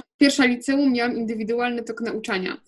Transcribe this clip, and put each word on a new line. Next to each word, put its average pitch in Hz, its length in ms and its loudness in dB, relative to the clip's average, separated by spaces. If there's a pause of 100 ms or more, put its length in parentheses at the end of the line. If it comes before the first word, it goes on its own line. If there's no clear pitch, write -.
(180)
pierwsza 277 280 4
liceum 269 480 2
miałam 240 240 0
indywidualny 233 680 -2
tok 226 180 -8
nauczania. 214 680 -4